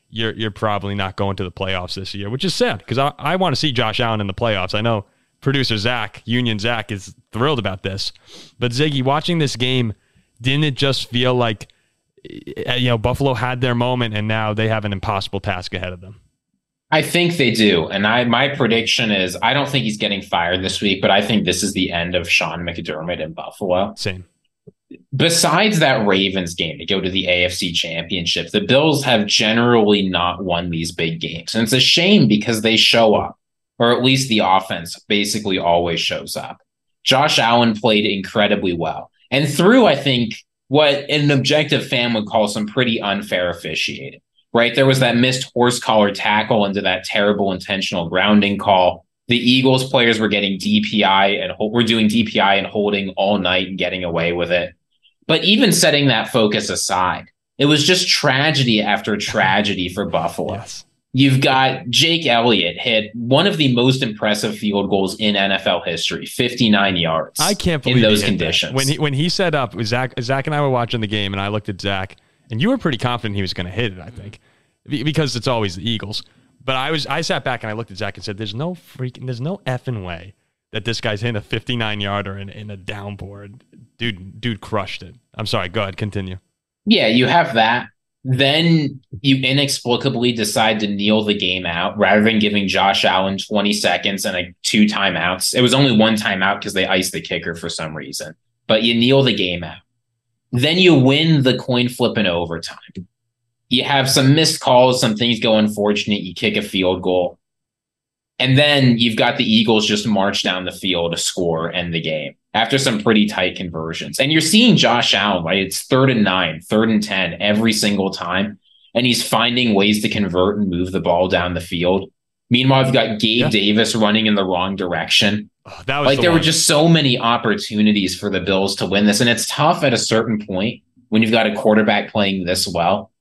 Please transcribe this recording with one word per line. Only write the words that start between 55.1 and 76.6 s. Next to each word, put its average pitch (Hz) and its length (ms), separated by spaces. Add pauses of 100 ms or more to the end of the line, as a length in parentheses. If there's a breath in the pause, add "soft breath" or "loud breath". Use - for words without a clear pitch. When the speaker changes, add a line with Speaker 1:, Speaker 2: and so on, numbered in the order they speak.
Speaker 2:
But 160 160
even 208 280
setting 147 380
that 110 180
focus 107 420
aside, 90 560 (320)
it 135 80
was 147 180
just 180 240
tragedy 131 760
after 101 340
tragedy 95 720
for 92 160
Buffalo. 82 480
Speaker 1:
Yes. - 320 (280)
Speaker 2:
You've 135 280
got 131 480
Jake 165 380
Elliott 107 520
hit 110 360
one 131 320
of 165 100
the 139 160
most 127 300
impressive 107 520
field 101 360
goals 95 280
in 104 160
N 98 160
F 95 140
L 90 160
history, 82 460
fifty-nine 110 680
yards 80 440
Speaker 1:
I 190 160
can't 165 280
Speaker 2:
in 123 100
Speaker 1:
believe 120 100
he 110 40
Speaker 2:
those 107 140
Speaker 1:
hit 98 40
that. 95 120
Speaker 2:
conditions. - 360
Speaker 1:
When 135 140
he, 147 120
when 147 160
he 156 120
set 170 280
up, 127 260
Zach, 120 400
Zach 135 240
and 151 100
I 147 60
were 143 80
watching 120 320
the 104 60
game, 101 260
and 98 80
I 101 60
looked 104 220
at 95 120
Zach, 98 360 (340)
and 113 100
you 208 80
were 269 80
pretty 147 220
confident 113 360
he 101 60
was 90 140
gonna 90 160
hit 104 220
it, 92 60
I - 120
think, 98 280 (480)
be-, 131 140
because 147 340
it's 120 120
always 104 300
the 90 120
Eagles. 104 320 (420 soft breath)